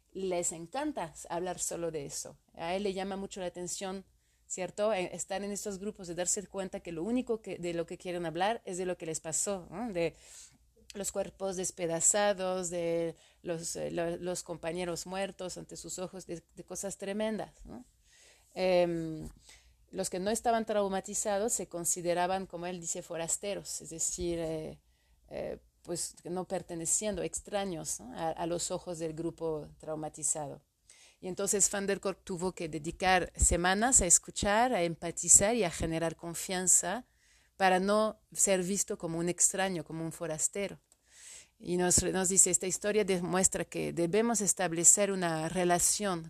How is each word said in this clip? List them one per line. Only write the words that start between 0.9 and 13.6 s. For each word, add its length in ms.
hablar 300
solo 320
de 140
eso. 300
A 200
él 80
le 100
llama 220
mucho 240
la 60
atención, 580
¿cierto? 440
Eh, 220
estar 300
en 80
estos 260
grupos, 300
de 80
darse 320
cuenta 340
que 100
lo 120
único 380
que, 160
de 160
lo 120
que 120
quieren 280
hablar 400
es 120
de 80
lo 120
que 80
les 160
pasó, 480
¿no? 240
De 220
los 180
cuerpos 460
despedazados, 1120
de 460
los, 340